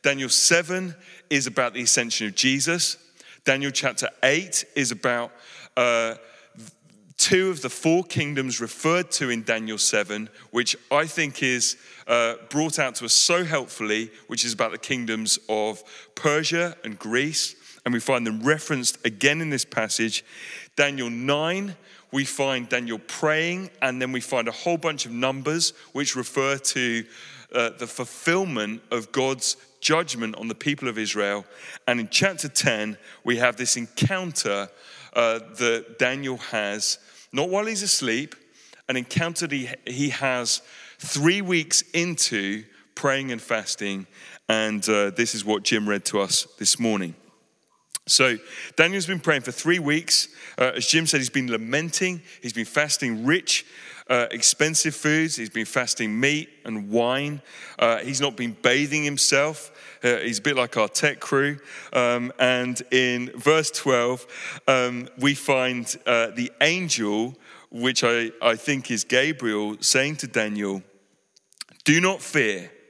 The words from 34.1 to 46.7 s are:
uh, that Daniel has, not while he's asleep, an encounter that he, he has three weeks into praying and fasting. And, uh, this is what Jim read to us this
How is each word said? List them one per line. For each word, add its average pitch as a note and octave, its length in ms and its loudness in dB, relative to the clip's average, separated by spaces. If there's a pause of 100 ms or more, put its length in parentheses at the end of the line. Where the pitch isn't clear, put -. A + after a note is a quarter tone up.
uh, A#2 240 4
that A#2 600 -2
Daniel C3 380 -2
has, G#2 640 -4 (340)
not C#3+ 160 0
while G3 160 0
he's G#3+ 180 -4
asleep, C3+ 520 0 (560)
an C3 60 0
encounter E3 500 -2
that C#3+ 100 -4
he, B2 140 -6 (160)
he C3 240 -2
has B2+ 500 -2 (380)
three E3+ 420 2
weeks F3+ 400 2 (140)
into A2+ 680 0 (300)
praying C3+ 380 0
and A2+ 80 -6
fasting. G2 640 -4 (440)
And, G#2+ 360 2
uh, G2+ 240 4
this A#2 240 0
is G2+ 120 -6
what G#2 160 0
Jim G#2+ 260 0
read G2+ 180 0
to G#2 140 0
us - 260 0 (120)
this - 200 2